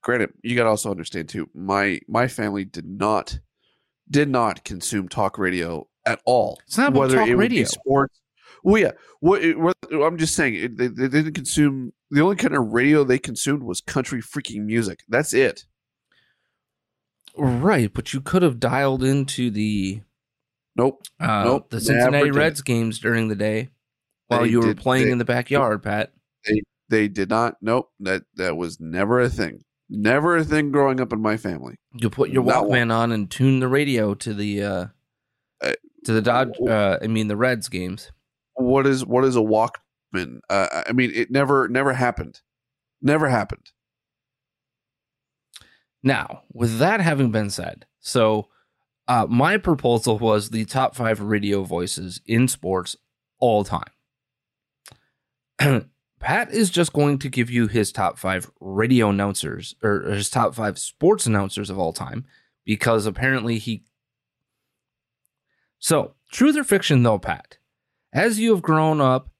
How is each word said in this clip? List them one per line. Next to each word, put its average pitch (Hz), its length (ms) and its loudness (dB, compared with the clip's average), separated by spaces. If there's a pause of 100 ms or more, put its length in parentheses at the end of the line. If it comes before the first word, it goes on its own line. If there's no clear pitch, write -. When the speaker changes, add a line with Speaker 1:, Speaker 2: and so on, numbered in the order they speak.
Speaker 1:
Granted, 117 280 -2 (120)
you 120 140 -4
gotta 117 140 4
also 107 200 0
understand 82 380 -8
too. - 260 -8
My, 95 540 -2
my 120 200 0
family 101 360 -4
did 85 220 -16
not, 98 520 -4 (720)
did 143 180 2
not 120 360 0
consume 95 440 -6
talk 98 300 -2
radio 87 480 -2 (200)
at 113 180 -2
all. 113 420 2
Speaker 2:
It's - 120 -6
not 269 100 4
about 135 120 4
Speaker 1:
Whether 131 160 4
Speaker 2:
talk - 120 4
Speaker 1:
it 120 60 4
would 208 160 2
be 233 60 0
Speaker 2:
radio. 135 100 2
Speaker 1:
sports. - 540 -2 (440)
Well, 202 180 6
yeah. 156 100 0 (280)
What, 175 220 2
it, 165 160 2
what, 165 180 0 (160)
I'm 156 260 0
just 160 160 -2
saying. 127 200 0
It, 107 220 -6
they, 123 120 -2
they 127 200 -2
didn't 151 260 0
consume. 135 580 -2 (180)
The 143 120 4
only 190 140 2
kind - 200 -2
of 113 160 -2
radio 143 320 4
they 127 140 2
consumed 139 440 -4
was 117 180 -8
country 131 420 -6
freaking 117 420 -10
music. 107 440 -2
That's 123 260 0
it. 123 300 0 (1700)
Speaker 2:
Right, 131 560 2
but - 200 -8
you 135 80 -4
could 180 220 0
have 135 160 2
dialed 131 460 0
into 135 460 0
the 104 500 -2 (720)
Speaker 1:
Nope. - 280 0 (180)
Speaker 2:
uh, 107 240 0
Speaker 1:
Nope. 127 260 0
Speaker 2:
the 117 100 -6
Cincinnati 117 300 4 (140)
Speaker 1:
Never - 20 2
did. 143 100 0
Speaker 2:
Reds 151 260 0
games 113 360 -2
during 113 300 0
the 107 80 -2
day 107 320 -2 (600)
while 120 140 2
Speaker 1:
They 117 60 2
Speaker 2:
you 117 120 4
were 117 80 4
Speaker 1:
did, 107 100 -2
Speaker 2:
playing 131 280 2
Speaker 1:
they, 127 60 2
Speaker 2:
in 123 60 0
the 120 60 0
backyard, 120 580 0
Pat. 104 300 -4 (340)
Speaker 1:
they, 107 160 0 (260)
they 107 200 2
did 98 200 -4
not. 113 320 0
Nope. 113 300 -2 (100)
That, 95 220 -2 (140)
that 92 200 -2
was 85 240 -8
never 95 400 0
a 123 80 2
thing. 82 340 -6 (280)
Never 131 460 2
a 160 80 2
thing 147 280 0
growing 139 280 2
up 120 120 -2
in 110 80 -4
my 110 160 0
family. 76 400 -8 (180)
Speaker 2:
You 113 160 -2
put 131 200 0
your 131 120 2
Speaker 1:
Not 120 260 2
one. 123 100 2
Speaker 2:
Walkman 117 140 0
on 117 200 2
and 104 180 -4
tune 131 300 2
the 127 80 -2
radio 127 460 0
to 107 200 -8
the, 101 280 -4
uh, 95 240 -4 (760)
Speaker 1:
Uh, - 120 -2 (320)
Speaker 2:
to 113 60 0
the 110 100 2
Dodge, 120 320 2
Speaker 1:
w- 117 180 -2
Speaker 2:
uh, 104 300 2
I - 40 -6
mean, 110 220 0
the 104 80 -4
Reds 120 320 -2
games. 90 420 -10 (440)
Speaker 1:
What 131 320 2
is, 131 200 0
what 123 180 2
is 131 120 2
a 117 40 4
Walkman? 107 1000 -4 (100)
Uh, 92 380 0
I - 40 -4
mean, 123 220 0
it 120 160 -2
never, 135 380 2
never 131 240 0
happened. 120 480 -4 (600)
Never 147 280 2
happened. 110 420 -2 (2250)
Speaker 2:
Now, - 400 -2 (100)
with 117 260 -2
that 196 220 2
having 143 300 2
been 107 200 -2
said, - 360 -10 (140)
so, 110 480 2 (580)
uh, 117 220 2
my 143 300 4
proposal 120 600 0
was 107 320 0
the 110 140 -4
top 131 300 -2
five 113 260 -2
radio 101 420 -2
voices 87 640 -6
in 117 220 2
sports 92 480 -4 (420)
all 107 260 2
time. - 260 -6 (1700)
<clears throat> 135 320 2 (300)
Pat 226 320 -2
is 214 180 2
just 170 220 0
going 143 260 2
to 139 100 -8
give 120 220 -2
you 120 180 2
his 104 240 0
top 92 260 -4
five 92 320 -4 (100)
radio 107 500 2
announcers, 98 720 -4
or 104 200 0
his 101 280 -4
top 113 240 0
five 107 240 -4
sports - 480 0
announcers 101 440 -2
of 95 80 -8
all 85 140 -2
time, - 320 -10 (400)
because 107 420 0
apparently 117 520 -2
he. 107 260 -8 (1900)
So, - 360 0 (180)
truth 285 240 4
or 294 80 -2
fiction, 156 380 2
though, 113 160 4
Pat, - 400 -8 (540)
as 214 280 0
you 226 120 4
have 185 100 2
grown 156 380 2
up 131 400 2